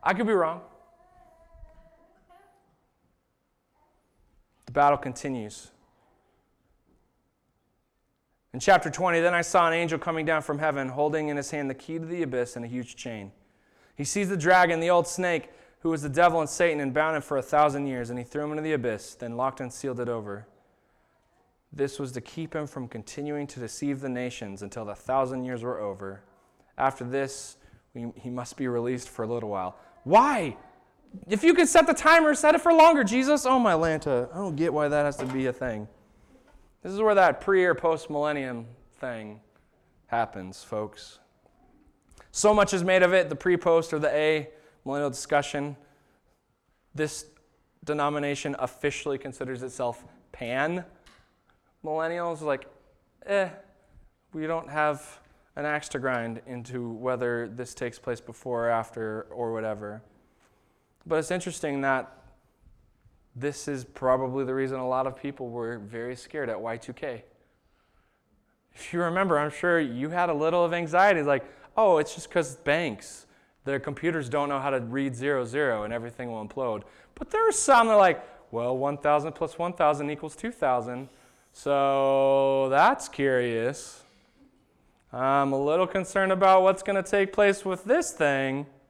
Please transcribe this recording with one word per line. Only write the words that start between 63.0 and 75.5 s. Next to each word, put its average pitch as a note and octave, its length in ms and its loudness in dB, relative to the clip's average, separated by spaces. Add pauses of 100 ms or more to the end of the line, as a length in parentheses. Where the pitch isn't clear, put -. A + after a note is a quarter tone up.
this C#3 320 -8
is C3+ 180 -6
probably C3 600 0
the C3 100 -4
reason C3 240 -4
a B2+ 80 -6
lot B2+ 180 -2
of C3 100 -6
people C#3 340 -10
were A#2 280 -8
very A2+ 380 -10
scared C3 340 -8
at G#2+ 100 -4
Y A2+ 180 -6
two A#2+ 160 -14
K. A#2+ 300 -10 (1500)
If - 200 -16
you E3+ 80 -2
remember, F3 360 2
I'm D3 140 0
sure E3+ 280 2
you C3 300 -4
had F3 200 0
a E3 40 0
little D#3+ 320 2
of E3 80 -2
anxiety, E3+ 480 4
like, C#3+ 240 0 (320)
"Oh, F#3+ 220 6
it's D3 160 -4
just - 160 -16
'cause C#3+ 240 -2
banks, D3 720 -4 (380)
their C#3 140 -2
computers D3+ 500 -4
don't C#3+ 200 -2
know C#3 100 -2
how C#3 120 -2
to C3 80 0
read B2+ 360 -4
zero C3 300 -2
zero A#2+ 380 0